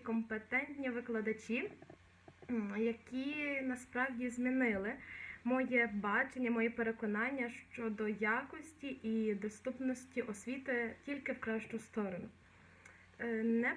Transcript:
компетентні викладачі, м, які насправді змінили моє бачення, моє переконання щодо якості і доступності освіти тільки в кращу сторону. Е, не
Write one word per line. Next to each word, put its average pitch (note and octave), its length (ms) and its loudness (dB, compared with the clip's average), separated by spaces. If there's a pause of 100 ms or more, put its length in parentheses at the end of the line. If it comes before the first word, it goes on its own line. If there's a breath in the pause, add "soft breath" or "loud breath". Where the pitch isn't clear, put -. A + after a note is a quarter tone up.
компетентні B3 840 -2
викладачі, A#3 800 0 (800)
м, G#3 280 0
які C4+ 840 0
насправді B3 680 0
змінили A#3+ 640 2 (520 loud breath)
моє B3 500 4
бачення, A#3 560 2
моє A#3 200 4
переконання A3+ 800 0 (220)
щодо A3 360 -2
якості A#3+ 800 -2 (140)
і A3 320 2
доступності B3+ 880 -4
освіти A#3+ 720 -2 (100)
тільки C#4 280 -4
в C4 80 -6
кращу A3 380 -2
сторону. G3 500 -4 (920 loud breath)
Е, A#3 60 -2 (160)
не A#3 340 4